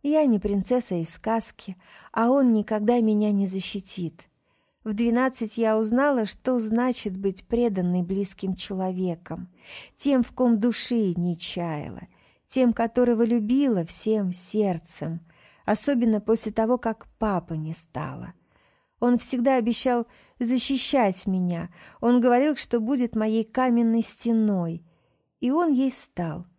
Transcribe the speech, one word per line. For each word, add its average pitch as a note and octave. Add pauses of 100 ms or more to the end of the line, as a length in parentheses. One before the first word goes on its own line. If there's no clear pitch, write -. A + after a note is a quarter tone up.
Я D4+
не A3+
принцесса G3+
из E3
сказки, - (340)
а A#3
он C4
никогда G#3+
меня G#3+
не G3
защитит. F#3 (540)
В G#3+
двенадцать A#3
я A3
узнала, A#3+
что B3+
значит A3
быть G3
преданной F#3
близким F#3+
человеком, F3+ (460)
тем, C4+
в -
ком A#3+
души A3
не F3
чаяла, E3 (400)
тем, B3
которого A#3
любила A#3
всем G#3
сердцем, E3+ (440)
особенно A3+
после A3
того, A3+
как - (120)
папы F3
не D#3
стало. - (680)
Он B3
всегда C4
обещал A#3+ (320)
защищать A#3+
меня. F3 (300)
Он A#3+
говорил, B3+
что -
будет A#3+
моей A3
каменной A#3
стеной. G3+ (560)
И B3
он D#4+
ей C4
стал. - (140)